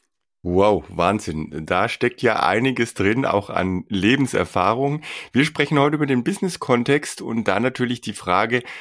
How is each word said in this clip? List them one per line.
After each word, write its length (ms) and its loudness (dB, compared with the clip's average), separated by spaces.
Wow, 420 4
Wahnsinn. 760 -2
Da 240 0
steckt 320 -2
ja 260 2
einiges 460 0
drin, 320 0
auch 240 0
an 380 -2
Lebenserfahrung. 1120 0
Wir 100 4
sprechen 360 0
heute 160 4
über 100 0
den 180 0
Business-Kontext 1000 -2
und 240 -2
da 120 2
natürlich 400 -2
die 140 -10
Frage, 480 0